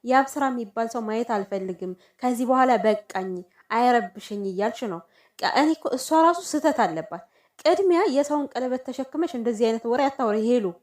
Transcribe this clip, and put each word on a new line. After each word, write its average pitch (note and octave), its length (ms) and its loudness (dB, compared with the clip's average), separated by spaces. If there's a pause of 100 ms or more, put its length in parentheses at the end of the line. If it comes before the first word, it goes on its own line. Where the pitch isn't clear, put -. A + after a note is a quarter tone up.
ያብ C4 240 4
ስራ C#4+ 160 -4
የሚባል A3+ 440 -4
ሰው A#3 140 -6
ማየት A3 280 -4
አልፈልግም፣ F#3+ 640 -6 (240)
ከዚህ B3+ 300 -2
በኋላ C4 320 4
በቃኝ፣ G3+ 520 -2 (400)
አይረብሽኝ A3 760 0
እያልሽ G3 380 -4
ነው። F3+ 160 -6 (380)
ቀ-፣ - 160 -2
እኔ C#4+ 160 4
እኮ - 220 -4
እሷ B3+ 160 -4 (140)
ራሱ E4+ 200 4
ስህተት D4+ 380 0
አለባት። E3+ 440 -4 (340)
ቅድሚያ F4 420 4 (100)
የሰውን C#4+ 380 0
ቀለበት B3+ 360 -4
ተሸክመሽ D4 500 -6
እንደዚህ A#3 300 0
አይነት A3+ 200 0
ወሬ B3 180 0
አታውሪ B3+ 400 0
ሄሉ። A#3 240 2 (160)